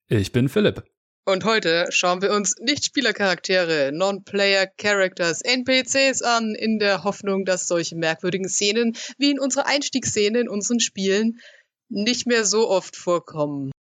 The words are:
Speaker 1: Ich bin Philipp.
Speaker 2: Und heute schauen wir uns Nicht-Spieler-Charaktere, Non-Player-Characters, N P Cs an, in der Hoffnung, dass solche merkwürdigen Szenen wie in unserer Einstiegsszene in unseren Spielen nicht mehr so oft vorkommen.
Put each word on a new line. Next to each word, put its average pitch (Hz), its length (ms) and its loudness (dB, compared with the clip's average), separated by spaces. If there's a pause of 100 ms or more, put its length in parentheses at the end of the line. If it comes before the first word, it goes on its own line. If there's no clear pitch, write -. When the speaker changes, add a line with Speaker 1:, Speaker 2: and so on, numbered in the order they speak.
Speaker 1:
Ich 104 240 0
bin 123 160 2
Philipp. 190 360 0 (440)
Speaker 2:
Und 190 160 0
heute 175 460 2
schauen 180 320 0
wir 202 120 2
uns 208 260 0
Nicht-Spieler-Charaktere, 190 1300 0
Non-Player-Characters, 190 1500 0
N 247 220 0
P 262 180 2
Cs 269 400 2
an, 226 320 0
in 220 240 -2
der 202 260 0
Hoffnung, 196 420 -2
dass 185 220 -2
solche 170 280 -2
merkwürdigen 165 520 -2
Szenen 226 480 0 (220)
wie 285 140 2
in 277 80 -2
unserer 269 260 -2
Einstiegsszene 240 760 0
in 233 80 0
unseren 208 320 -2
Spielen 214 600 0 (500)
nicht 220 380 -2
mehr 233 180 2
so 214 240 2
oft 185 260 -2
vorkommen. 147 760 -2 (120)